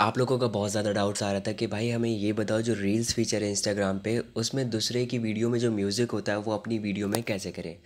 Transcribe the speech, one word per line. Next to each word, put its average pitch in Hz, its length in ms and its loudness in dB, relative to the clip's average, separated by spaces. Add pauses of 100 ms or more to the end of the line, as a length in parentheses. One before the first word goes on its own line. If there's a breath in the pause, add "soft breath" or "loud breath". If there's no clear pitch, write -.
आप 113 160 2
लोगों 127 220 2
का 123 80 2
बहुत 104 240 0
ज़्यादा 104 220 0
डाउट्स 101 300 0
आ 101 80 0
रहा 98 80 0
था 104 120 -4
कि 110 160 -2
भाई 104 220 -2
हमें 117 200 0
ये 104 240 0
बताओ 107 280 0
जो 117 120 2
रील्स 104 400 0
फीचर 110 300 0
है 104 100 0
Instagram 101 500 0
पे, 110 140 0 (180)
उसमें 127 340 -2
दूसरे 117 360 0
की 123 120 -2
वीडियो 110 320 0
में 120 100 2
जो 120 120 2
म्यूजिक 101 400 2
होता 104 200 -2
है 104 60 2
वो 107 160 -2
अपनी 110 260 -2
वीडियो 101 280 -2
में 110 160 2
कैसे 95 280 -4
करें। 82 240 -8 (100)